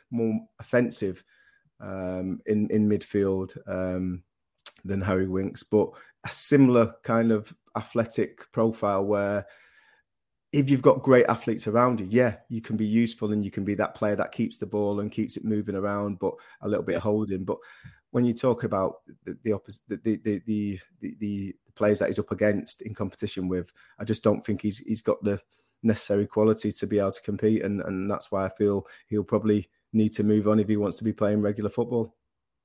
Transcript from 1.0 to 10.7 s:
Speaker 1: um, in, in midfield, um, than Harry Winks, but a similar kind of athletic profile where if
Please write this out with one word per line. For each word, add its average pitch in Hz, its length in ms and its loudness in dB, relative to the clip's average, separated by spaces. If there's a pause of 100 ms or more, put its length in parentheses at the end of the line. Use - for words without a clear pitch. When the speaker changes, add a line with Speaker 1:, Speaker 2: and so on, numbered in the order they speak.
Speaker 1:
um, 92 640 -6
in, 107 240 0
in 107 180 4
midfield, 98 680 0 (120)
um, 92 540 -4 (640)
than 98 180 -4
Harry 95 260 2
Winks, 95 340 -4
but - 280 2 (340)
a - 60 -10
similar 123 720 4
kind 113 280 2
of 107 240 -2 (220)
athletic - 760 -4
profile 104 520 0
where 101 420 0 (1040)
if 139 200 2